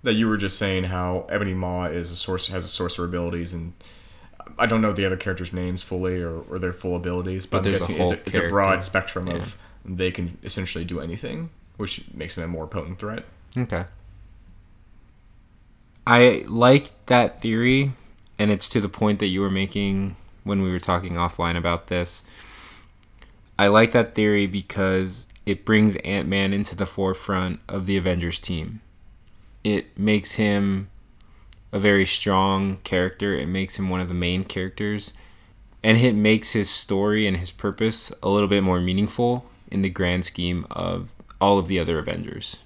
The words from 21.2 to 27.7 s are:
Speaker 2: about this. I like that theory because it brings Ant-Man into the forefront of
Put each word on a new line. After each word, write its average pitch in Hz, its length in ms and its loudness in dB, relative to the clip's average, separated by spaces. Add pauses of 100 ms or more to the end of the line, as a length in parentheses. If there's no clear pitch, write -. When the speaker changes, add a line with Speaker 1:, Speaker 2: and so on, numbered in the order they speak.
Speaker 2:
about 85 300 -2
this. 87 360 -4 (1400)
I 101 80 8
like 110 240 8
that 117 240 2
theory 104 320 4
because 95 800 -2 (180)
it 98 180 -2
brings 107 340 6
Ant-Man 98 560 -2
into 101 220 -4
the 92 120 -4
forefront 95 720 -2 (100)
of 95 160 -4